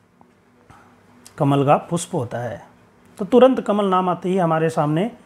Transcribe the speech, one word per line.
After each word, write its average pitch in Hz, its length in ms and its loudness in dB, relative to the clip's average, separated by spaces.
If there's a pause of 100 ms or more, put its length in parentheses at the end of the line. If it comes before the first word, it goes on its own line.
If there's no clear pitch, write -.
(1400)
कमल 143 280 0
का 147 120 4 (120)
पुष्प - 260 -6
होता 120 220 -6
है। 117 240 -8 (580)
तो 208 60 -8
तुरंत 247 360 4
कमल 208 240 -2
नाम 185 240 0
आते 180 200 -4
ही 185 80 0
हमारे 165 320 0
सामने 156 420 0 (140)